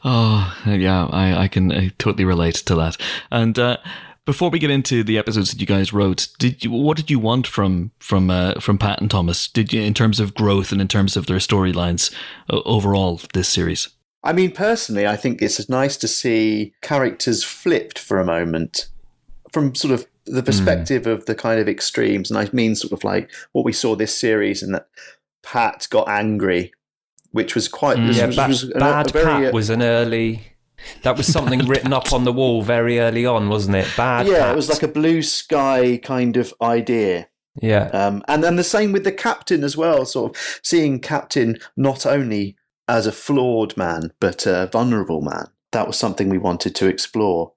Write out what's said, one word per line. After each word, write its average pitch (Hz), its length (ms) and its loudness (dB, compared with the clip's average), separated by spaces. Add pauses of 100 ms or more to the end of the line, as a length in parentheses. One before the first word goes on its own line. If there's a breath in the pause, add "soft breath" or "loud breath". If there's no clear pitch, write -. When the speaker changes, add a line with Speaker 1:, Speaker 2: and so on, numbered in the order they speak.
Speaker 1:
Oh, 110 540 2 (100)
yeah, 95 440 4
I, 92 320 2
I 98 60 2
can, 95 220 2
uh, 95 180 0 (100)
totally 101 260 0
relate 85 300 2
to - 220 0
that. 82 200 0 (340 loud breath)
And, 113 280 2
uh, 123 180 2 (480 loud breath)
before 170 240 0
we 160 100 0
get 156 120 2
into 127 340 2
the 110 140 2
episodes 107 320 0
that - 100 -8
you 98 60 -2
guys 98 260 2
wrote, 98 360 0 (100)
did 127 260 0
you, 113 60 -2
what 143 260 0
did 156 140 -6
you 139 80 2
want 117 280 0
from, 92 520 0
from, 95 320 2
uh, 90 300 0
from 101 180 0
Pat 101 240 0
and 104 80 0
Thomas? 87 360 0
Did 113 280 -2
you, 110 80 0
in 104 100 0
terms 110 260 2
of 101 140 -2
growth 98 400 0
and 98 80 0
in 95 80 0
terms 98 300 2
of 85 80 -4
their 92 100 0
storylines, 87 720 0 (400 loud breath)
uh, 113 140 0
overall 98 560 0 (140)
this 92 160 0
series? 85 400 -2 (340)
Speaker 2:
I 151 80 0
mean, 185 200 2
personally, 185 540 0
I 104 100 0
think 123 260 -2
it's 107 260 -2
nice 135 300 0
to - 100 -4
see 110 720 0
characters 127 640 0
flipped - 540 -2
for - 220 -2
a 92 40 2
moment 85 640 -4 (640)
from 139 220 0
sort 139 180 -2
of - 140 -2 (180)
the 131 160 -4
Speaker 3:
Hmm. 123 60 -4
Speaker 2:
perspective 95 600 2
of 113 200 -2
the 113 80 -2
kind 113 260 0
of 104 80 2
extremes. 104 600 -2
And 107 80 0
I 104 160 -2
mean 113 200 2
sort - 200 -6
of 92 100 -8
like 98 260 -2 (220 loud breath)
what - 140 0
we 120 80 0
saw 110 220 0
this 107 220 -4
series 104 440 0
and 95 120 -4
that - 140 -8 (540 loud breath)
Pat - 480 -2
got - 180 2
angry, 101 640 0 (600)
which 113 220 -2
was 113 140 -2
quite, 139 280 0
Speaker 1:
Mm. 117 120 2
Speaker 2:
was, 117 100 2
Speaker 3:
Yeah, 120 80 4
Speaker 2:
was, 123 100 -2
Speaker 3:
Ba-, 135 120 2
Speaker 2:
was 131 160 0
an, 127 160 -4
Speaker 3:
Bad 143 300 2
Speaker 2:
a - 20 -8
very, 156 120 2
Speaker 3:
Pat 143 220 2
Speaker 2:
uh, 127 60 2
Speaker 3:
was 110 180 0
an 113 120 0
early, 113 640 0 (560 loud breath)
that 127 140 0
was 147 160 -2
something 131 280 2
Speaker 2:
<laughs> 127 80 2
Speaker 3:
written 131 240 0
up 131 200 0
on 123 120 2
the 123 80 2
wall 120 300 2
very 117 360 0
early 117 260 0
on, 113 240 0
wasn't 101 280 0
it? 95 100 2 (100)
Bad 123 300 0
Speaker 2:
Yeah, 185 140 4
Speaker 3:
Pat. 123 120 2
Speaker 2:
it - 40 0
was 139 120 -2
like 147 140 0
a 156 60 -2
blue 160 340 0
sky 131 800 0
kind 123 340 0
of 120 240 0
idea. 113 680 0 (340)
Speaker 3:
Yeah. 107 300 4
Speaker 2:
Um, 101 340 0
and 151 160 2
then 175 140 2
the 175 80 2
same 208 280 2
with 196 120 0
the 196 80 0
captain 190 500 -2
as 139 140 -2
well, 160 280 2
sort 113 320 -4
of - 280 -10
seeing 151 340 2
Captain 120 580 -2 (200 loud breath)
not 135 280 0
only 110 520 0 (320)
as 113 180 2
a 107 60 0
flawed 123 640 0
man, 82 340 -4 (100)
but 90 260 -2
a 92 260 0
vulnerable 113 500 0
man. 69 240 -6 (240)
That 110 160 -2
was - 100 -8
something 101 320 -2
we 95 100 0
wanted 90 380 -2
to 95 120 2
explore. 90 680 -2